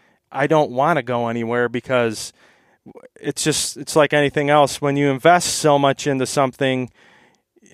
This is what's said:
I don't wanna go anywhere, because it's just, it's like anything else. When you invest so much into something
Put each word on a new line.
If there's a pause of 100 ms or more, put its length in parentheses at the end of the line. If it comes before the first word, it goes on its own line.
(320)
I
don't
wanna
go
anywhere,
because (880)
it's
just,
it's
like
anything
else.
When
you
invest
so
much
into
something (840)